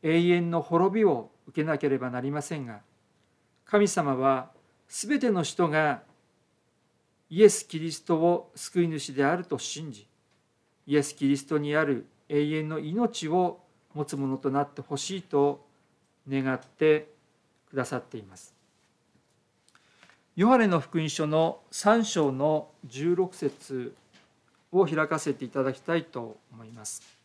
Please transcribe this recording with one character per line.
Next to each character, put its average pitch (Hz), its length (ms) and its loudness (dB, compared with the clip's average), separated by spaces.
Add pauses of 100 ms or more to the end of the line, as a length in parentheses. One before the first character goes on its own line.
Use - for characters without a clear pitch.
永 170 260 2
遠 175 220 2
の 170 100 0
滅 175 360 2
び 220 80 4
を 127 260 0 (160)
受 - 160 -6
け - 20 0
な 156 140 -2
け 147 100 0
れ 135 100 0
ば 127 120 -6
な 127 100 -6
り 135 100 -6
ま 147 120 -6
せ 156 160 -8
ん 131 80 -10
が、 107 160 -16 (840)
神 208 240 4
様 147 280 0
は 131 340 2 (380)
す - 180 -8
べ 277 120 0
て 247 120 2
の 185 120 2
人 170 260 0
が 151 340 0 (1300)
イ 170 120 4
エ 214 60 12
ス・ - 180 2
キ 165 120 -10
リ 160 120 -6
ス - 120 -12
ト 170 140 0
を 170 380 2
救 - 280 -2
い 170 60 2
主 147 260 -6
で 139 100 2
あ 147 100 2
る 180 100 -6
と 147 140 -4
信 151 320 -10
じ、 104 160 -18 (800)
イ 139 100 2
エ 147 60 4
ス・ - 140 -6
キ 143 100 -2
リ 139 120 4
ス - 80 -12
ト 156 120 -2
に 147 160 -4
あ 156 100 2
る 135 220 -4 (220)
永 151 300 0
遠 156 100 -6
の 156 100 -6
命 175 500 -4
を 180 320 0 (340)
持 151 100 -4
つ 147 120 -10
も 139 100 -4
の 131 100 -2
と 135 140 -2
な 139 120 0
っ 139 60 -4
て - 140 -16
ほ 143 140 -8
し 185 220 -8
い 180 40 -12
と 143 440 0 (640)
願 135 260 -2
っ 127 60 -8
て 151 480 0 (600)
く 143 60 -8
だ 127 80 -2
さ 131 120 -8
っ 120 60 -8
て - 160 -16
い 107 40 -16
ま 92 140 -20
す。 - 180 -20 (1800)
ヨ 196 120 4
ハ 254 100 8
ネ 226 80 6
の 175 140 2
福 - 180 -6
音 156 100 -2
書 151 180 -4
の 160 340 2 (100)
三 226 340 2
章 156 280 0
の 151 360 -2 (160)
十 143 320 -2
六 180 180 -2
節 131 600 -8 (760)
を 185 140 4
開 156 220 0
か 156 120 -4
せ 147 140 -4
て 135 120 -6
い 123 40 -10
た 139 140 -4
だ 131 100 0
き 123 80 -10
た 170 160 -2
い 160 80 -2
と 117 320 -12 (160)
思 113 120 -20
い 110 80 -20
ま 110 120 -20
す。 - 180 -12 (220)